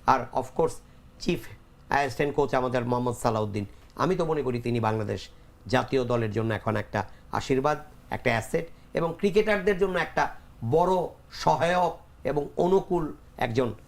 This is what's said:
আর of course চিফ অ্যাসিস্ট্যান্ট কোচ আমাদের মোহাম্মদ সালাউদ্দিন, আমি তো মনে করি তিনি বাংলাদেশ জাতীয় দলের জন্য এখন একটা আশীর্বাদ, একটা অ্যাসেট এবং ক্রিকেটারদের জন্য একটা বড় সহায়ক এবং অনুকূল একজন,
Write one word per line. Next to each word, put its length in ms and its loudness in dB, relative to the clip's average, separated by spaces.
আর 140 6
of 120 -2
course 180 2
চিফ 200 -2
অ্যাসিস্ট্যান্ট 480 0
কোচ 180 2
আমাদের 320 0
মোহাম্মদ 300 0
সালাউদ্দিন, 500 -2
আমি 200 0
তো 100 0
মনে 160 0
করি 200 -2
তিনি 180 0
বাংলাদেশ 500 -2
জাতীয় 360 2
দলের 280 0
জন্য 220 0
এখন 220 -2
একটা 320 -2
আশীর্বাদ, 460 0
একটা 200 -2
অ্যাসেট 380 0
এবং 240 0
ক্রিকেটারদের 600 2
জন্য 220 0
একটা 360 -2
বড় 360 4
সহায়ক 680 2
এবং 340 -2
অনুকূল 560 2
একজন, 360 0